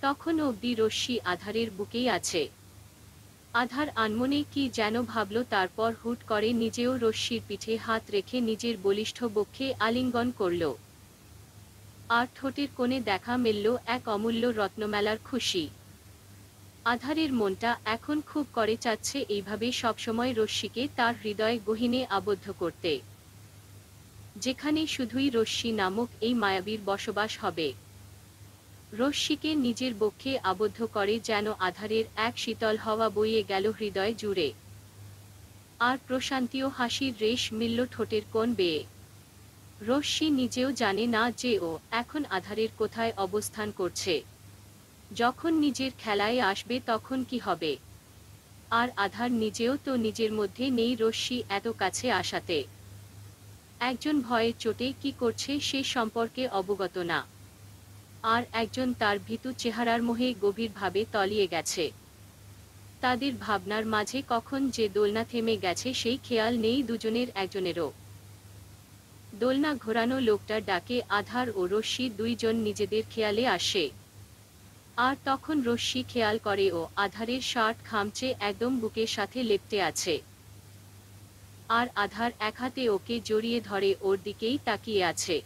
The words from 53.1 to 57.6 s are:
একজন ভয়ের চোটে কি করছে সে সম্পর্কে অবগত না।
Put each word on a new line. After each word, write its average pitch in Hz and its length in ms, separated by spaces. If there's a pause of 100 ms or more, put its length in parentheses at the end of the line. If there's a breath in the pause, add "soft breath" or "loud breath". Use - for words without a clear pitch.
একজন 262 400
ভয়ের 233 380
চোটে 240 340 (100)
কি 277 100
করছে 247 480
সে 277 220
সম্পর্কে 233 640
অবগত 190 500
না। 165 280 (960)